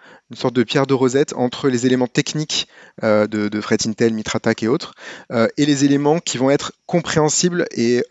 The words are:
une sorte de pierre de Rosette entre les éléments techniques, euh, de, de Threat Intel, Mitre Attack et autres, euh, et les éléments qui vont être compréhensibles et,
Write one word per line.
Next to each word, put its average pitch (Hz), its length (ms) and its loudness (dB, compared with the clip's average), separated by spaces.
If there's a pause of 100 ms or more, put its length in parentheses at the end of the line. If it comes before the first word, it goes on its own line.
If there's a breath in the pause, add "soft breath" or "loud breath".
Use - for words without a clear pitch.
(300 soft breath)
une - 80 -16
sorte 127 160 -2
de 123 80 2
pierre 135 240 0
de 135 80 0
Rosette 131 420 0
entre 123 320 -2
les 123 160 -2
éléments 127 220 2
techniques, - 600 -4 (360 loud breath)
euh, 107 240 4
de, 107 220 -2
de 107 120 -4
Threat - 260 0
Intel, 113 280 0
Mitre 107 220 -6
Attack - 260 -2
et 110 60 0
autres, 143 260 -2 (360 loud breath)
euh, 113 180 2 (100)
et 147 80 2
les 143 180 2
éléments 143 340 4
qui - 200 -6
vont 131 120 2
être - 220 0 (140)
compréhensibles 170 840 0
et, 120 380 2